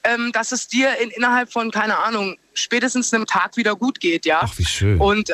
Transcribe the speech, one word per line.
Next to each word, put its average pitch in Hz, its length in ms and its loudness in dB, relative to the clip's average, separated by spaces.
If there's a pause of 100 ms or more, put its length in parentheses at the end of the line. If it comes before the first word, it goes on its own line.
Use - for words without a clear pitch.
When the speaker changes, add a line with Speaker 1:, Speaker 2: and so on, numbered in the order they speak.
Speaker 1:
ähm, 233 300 0
dass 226 200 -2
es - 160 -6
dir 254 300 2
in, 233 120 -2
innerhalb 240 420 0
von, 226 180 -2
keine 214 280 0
Ahnung, 202 380 -2 (180)
spätestens 247 580 0
einem 220 140 0
Tag 180 300 0
wieder 214 200 0
gut 240 240 -2
geht, 165 240 0
ja. 160 180 2
Speaker 2:
Ach, - 140 -4
wie - 80 0
schön. 101 340 2
Speaker 1:
Und, 202 360 2